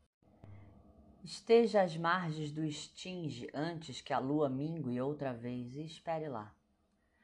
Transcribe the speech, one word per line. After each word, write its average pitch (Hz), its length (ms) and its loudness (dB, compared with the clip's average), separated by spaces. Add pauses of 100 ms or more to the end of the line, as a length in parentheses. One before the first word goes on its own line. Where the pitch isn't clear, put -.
(1200)
"Esteja 214 580 6
às 170 140 2
margens 165 560 0
do 156 120 -2
Estinge 151 920 -6
antes 160 480 -4
que - 100 -10
a 127 80 2
lua 139 300 2
mingue 131 500 -2
outra 139 340 -2
vez 120 420 -6
e 151 80 -8
espere 160 440 -6
lá." 107 260 -8 (720)